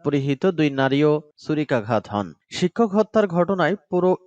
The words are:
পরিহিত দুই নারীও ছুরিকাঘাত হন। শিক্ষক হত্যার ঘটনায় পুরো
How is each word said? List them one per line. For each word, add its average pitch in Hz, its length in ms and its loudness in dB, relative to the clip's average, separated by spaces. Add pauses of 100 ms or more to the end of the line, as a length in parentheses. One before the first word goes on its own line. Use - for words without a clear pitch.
পরিহিত 143 400 -2
দুই 156 240 2
নারীও 139 520 2 (240)
ছুরিকাঘাত 120 640 -2
হন। 98 240 -4 (180)
শিক্ষক 190 440 -2
হত্যার 214 320 0
ঘটনায় 175 480 0
পুরো 180 400 0 (120)